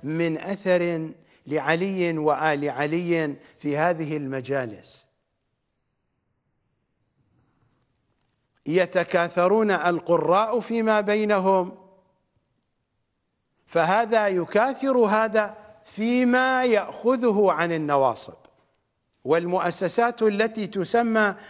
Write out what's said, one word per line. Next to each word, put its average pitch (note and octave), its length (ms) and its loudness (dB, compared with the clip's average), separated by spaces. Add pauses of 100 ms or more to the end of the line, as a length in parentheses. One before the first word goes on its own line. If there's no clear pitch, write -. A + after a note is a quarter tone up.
من D#3+ 340 -2
أثر F3 720 -2 (360)
لعلي E3 680 -2
وآل D3 520 0
علي D#3 640 -2 (220)
في D3 200 -4
هذه D#3+ 400 -2
المجالس. C3 880 -8 (3500)
يتكاثرون F3+ 1080 0
القراء F3 880 2
فيما A3 420 0
بينهم، G3 840 0 (1800)
فهذا G#3 640 2
يكاثر A#3+ 720 0
هذا G#3+ 600 2 (280)
فيما B3+ 800 2
يأخذه A3 880 2
عن E3 200 0
النواصب. C#3+ 640 0 (880)
والمؤسسات F3 1000 -2
التي G#3+ 460 0
تسمى G#3+ 680 0 (140)